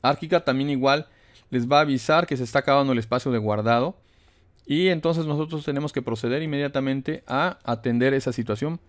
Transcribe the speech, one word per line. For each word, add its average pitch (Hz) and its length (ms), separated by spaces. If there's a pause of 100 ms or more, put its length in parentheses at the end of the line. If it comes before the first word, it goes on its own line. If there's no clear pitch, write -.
Archicad 160 400
también 135 260
igual 139 380 (420)
les 123 220
va 143 60
a 151 40
avisar 156 440
que 147 100
se 127 80
está 120 160
acabando 139 340
el 120 60
espacio 123 320
de 120 60
guardado 110 580 (720)
y 165 220
entonces 165 380
nosotros 151 380
tenemos 147 300
que 139 80
proceder 120 400
inmediatamente 139 880
a 151 360
atender 120 500
esa 131 200
situación 123 560